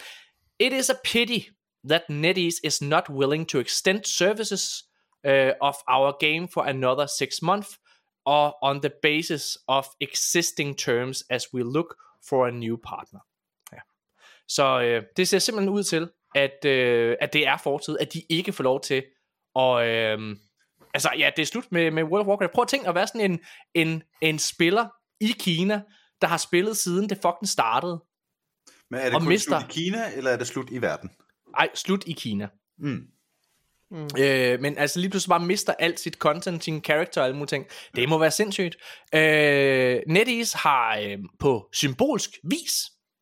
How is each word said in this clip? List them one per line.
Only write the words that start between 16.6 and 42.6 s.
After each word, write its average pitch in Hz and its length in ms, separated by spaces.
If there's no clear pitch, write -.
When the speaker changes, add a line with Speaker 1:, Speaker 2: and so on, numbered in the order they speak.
Speaker 1:
øh, 120 560
at 147 120
det 147 140
er 139 100
fortid, 151 420
at - 140
de 165 160
ikke 180 240
får 147 100
lov 131 180
til 135 220
at, 123 260
øh, 110 500
altså, 139 240
ja, 143 180
det 160 60
er 151 40
slut - 260
med, 170 200
med 160 120
World 175 180
of 202 60
Warcraft. 196 240
Prøv 240 100
at 240 60
tænk 269 200
at 170 80
være 196 120
sådan 208 240
en, 165 80
en, 160 300
en 156 180
spiller 196 480
i 220 180
Kina, 190 420
der 180 60
har 165 100
spillet 202 400
siden 190 320
det 196 120
fucking 175 260
startede. 139 560
Speaker 2:
Men 120 100
er 131 60
det 123 100
Speaker 1:
Og 160 60
Speaker 2:
kun 165 80
Speaker 1:
mister 175 300
Speaker 2:
slut - 120
i - 20
Kina, 208 320
eller 131 160
er 120 60
det 120 100
slut 127 240
i 123 100
verden? 87 280
Speaker 1:
Ej, 156 160
slut 196 340
i 170 60
Kina. 104 340
Speaker 2:
Mm. 143 300
Speaker 3:
Mm. 156 160
Speaker 1:
Øh, 131 420
men 143 160
altså 143 220
lige 185 100
pludselig 190 200
bare 170 180
mister 190 320
alt 165 200
sit 165 140
content, 165 500
sin 156 200
character 156 380
og 131 60
alle 135 100
mulige 143 100
ting. 139 180
Det 127 140
må 160 80
være 156 140
sindssygt. 196 440
Øh, 143 920
NetEase 226 500
har, 117 400
øh, 101 200
på 127 340
symbolsk 208 560
vis 277 280